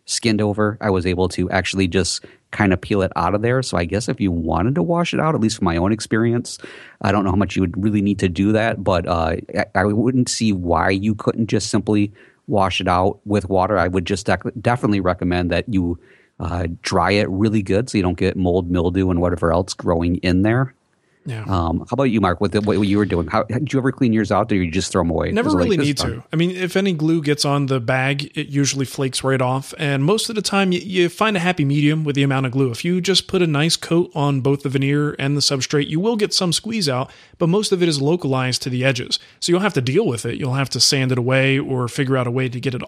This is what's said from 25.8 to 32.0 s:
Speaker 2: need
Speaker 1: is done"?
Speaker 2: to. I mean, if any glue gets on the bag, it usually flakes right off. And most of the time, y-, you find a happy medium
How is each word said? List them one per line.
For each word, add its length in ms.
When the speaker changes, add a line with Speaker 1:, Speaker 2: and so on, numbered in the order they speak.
Speaker 2:
need 120
Speaker 1:
is 60
done"? 140
Speaker 2:
to. 140
I 40
mean, 160
if 240
any 160
glue 280
gets 240
on 220
the 140
bag, 580
it 80
usually 380
flakes 400
right 180
off. 340
And 280
most 240
of 80
the 60
time, 280
y-, 140
you 240
find 280
a 40
happy 240
medium 400